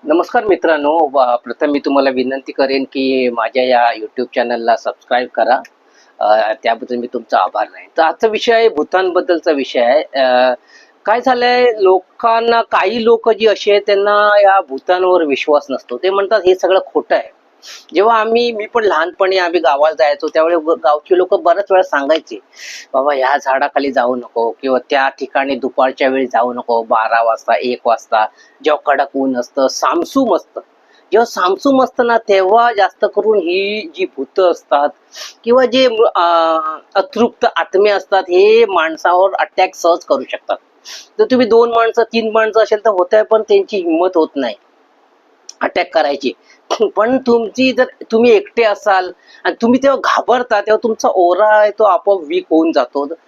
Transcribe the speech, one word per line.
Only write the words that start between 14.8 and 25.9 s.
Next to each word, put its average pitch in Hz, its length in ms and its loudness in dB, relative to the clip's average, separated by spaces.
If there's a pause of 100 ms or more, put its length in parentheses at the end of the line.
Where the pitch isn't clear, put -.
विश्वास 143 460 0
नसतो. 123 280 -8
ते 139 120 -2
म्हणतात, 202 360 0
"हे 185 100 4
सगळं 185 240 0 (140)
खोटं 156 220 -2
आहे." - 200 -6 (580)
जेव्हा 220 260 2
आम्ही, 233 320 0
मी 214 140 -8
पण 226 180 -4
लहानपणी 185 540 0
आम्ही 175 220 0
गावाला 156 340 2
जायचो, 147 340 0
त्यावेळी 160 280 0
ग-, 156 280 -2
गावची 151 340 0
लोक 185 240 0
बऱ्याच 170 300 0
वेळा 185 120 4
सांगायचे, 143 560 -4 (540)
"बाबा, 135 200 0
ह्या 131 240 0
झाडाखाली 139 540 -2
जाऊ 127 240 0
नको 117 360 -4 (100)
किंवा 131 180 0 (100)
त्या 135 200 0
ठिकाणी 139 460 -4
दुपारच्या 131 520 -2